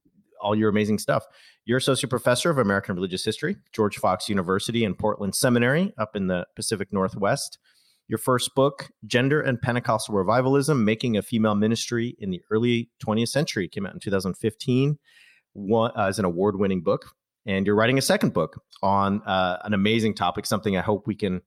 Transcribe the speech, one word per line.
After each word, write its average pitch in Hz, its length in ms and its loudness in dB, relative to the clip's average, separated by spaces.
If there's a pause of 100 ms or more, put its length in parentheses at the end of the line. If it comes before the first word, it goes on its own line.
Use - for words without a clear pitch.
(420)
all 104 140 0
your 107 140 2
amazing 104 300 2
stuff. - 260 -2 (380)
You're 117 140 0
associate 131 320 0
professor 123 400 0
of 156 80 0
American 101 380 2
Religious 90 280 -4
History, 107 340 -4 (140)
George 104 260 0
Fox 92 300 0
University 98 560 0
and 95 140 -2
Portland 101 380 -2
Seminary 131 640 2
up 107 180 -6
in 95 120 -2
the 90 280 -2
Pacific 101 360 -6
Northwest. 98 680 -2 (500)
Your 113 80 -2
first - 360 0
book, 139 360 0 (160)
Gender 135 360 0
and 127 200 -2
Pentecostal 120 520 -2
Revivalism, 127 720 2
Making 113 320 0
a 101 60 2
Female 110 340 0
Ministry 113 640 -2
in 101 120 -6
the 90 100 -6 (100)
Early 117 380 0 (100)
Twentieth 113 300 -2
Century, 117 400 -2
came 98 160 -8
out - 80 -10
in - 80 -16
two 104 100 -6
thousand 95 220 0
fifteen. 131 640 0 (540)
One, 110 440 0
uh, 104 100 2
is 98 120 -2
an 101 60 2
award-winning 95 560 0
book. 98 340 -2 (300)
And 98 200 0
you're 104 120 4
writing 117 200 4
a 135 40 2
second 185 320 2
book - 280 -2 (200)
on, 98 440 2
uh, 92 380 0
an 104 100 -4
amazing 107 420 2
topic, 92 300 -2
something 101 300 0
I 90 60 2
hope 101 260 -2
we 104 80 -4
can 92 320 -4